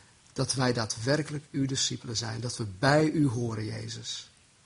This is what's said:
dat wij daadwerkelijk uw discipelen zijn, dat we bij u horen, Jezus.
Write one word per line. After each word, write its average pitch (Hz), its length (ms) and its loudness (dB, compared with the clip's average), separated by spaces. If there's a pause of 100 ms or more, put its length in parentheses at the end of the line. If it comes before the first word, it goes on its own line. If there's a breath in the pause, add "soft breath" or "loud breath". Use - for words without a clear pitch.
(340 soft breath)
dat 135 200 0
wij 127 200 2
daadwerkelijk 139 760 0
uw 139 140 0
discipelen 127 520 -2
zijn, 117 240 -4
dat 123 160 -4
we 117 80 -4
bij 139 400 4
u 151 220 4
horen, 113 380 -2
Jezus. 110 640 -8 (360)